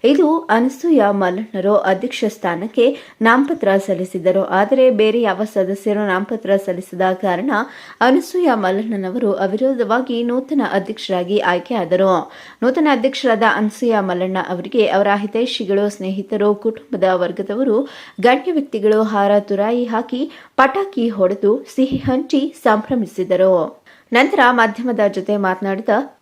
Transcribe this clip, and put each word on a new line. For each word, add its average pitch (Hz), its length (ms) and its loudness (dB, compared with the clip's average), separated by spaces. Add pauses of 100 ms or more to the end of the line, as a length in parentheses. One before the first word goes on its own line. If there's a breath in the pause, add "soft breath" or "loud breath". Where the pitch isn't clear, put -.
ಇದು 302 340 4
ಅನಸೂಯ 262 720 2
ಮಲ್ಲಣ್ಣರು 196 640 0
ಅಧ್ಯಕ್ಷ 190 520 -2
ಸ್ಥಾನಕ್ಕೆ 208 720 -2 (240 loud breath)
ನಾಮಪತ್ರ 254 460 2 (180)
ಸಲ್ಲಿಸಿದ್ದರು. 185 580 0
ಆದರೆ 254 460 4
ಬೇರೆ 220 300 2
ಯಾವ 202 240 0
ಸದಸ್ಯರು 202 640 -2
ನಾಮಪತ್ರ 196 500 -2
ಸಲ್ಲಿಸದ 185 440 -6 (140)
ಕಾರಣ 202 360 -2 (500 loud breath)
ಅನಸೂಯ 311 540 2
ಮಲ್ಲಣ್ಣನವರು 202 760 -2
ಅವಿರೋಧವಾಗಿ 233 920 -2
ನೂತನ 262 400 -2 (100)
ಅಧ್ಯಕ್ಷರಾಗಿ 190 680 -4
ಆಯ್ಕೆಯಾದರು. 180 920 0 (300 loud breath)
ನೂತನ 294 280 2
ಅಧ್ಯಕ್ಷರಾದ 247 520 0 (120)
ಅನಸೂಯ 214 460 0
ಮಲ್ಲಣ್ಣ 185 380 -2 (100)
ಅವರಿಗೆ 190 380 0
ಅವರ 202 280 2
ಹಿತೈಷಿಗಳು, 208 760 -2
ಸ್ನೇಹಿತರು, 202 680 -2
ಕುಟುಂಬದ 214 580 -4
ವರ್ಗದವರು, 208 760 -2 (320 loud breath)
ಗಣ್ಯ 269 320 2
ವ್ಯಕ್ತಿಗಳು 214 560 0
ಹಾರ 202 220 2 (100)
ತುರಾಯಿ 208 440 -2
ಹಾಕಿ, 247 460 -4 (260 loud breath)
ಪಟಾಕಿ 269 520 0
ಹೊಡೆದು, 202 560 0 (100)
ಸಿಹಿ 269 220 0
ಹಂಚಿ 269 680 -2
ಸಂಭ್ರಮಿಸಿದರು. 190 1200 0 (280 soft breath)
ನಂತರ 320 260 4 (120)
ಮಾಧ್ಯಮದ 233 500 0 (140)
ಜೊತೆ 196 220 -2
ಮಾತನಾಡಿದ 196 520 -2 (340)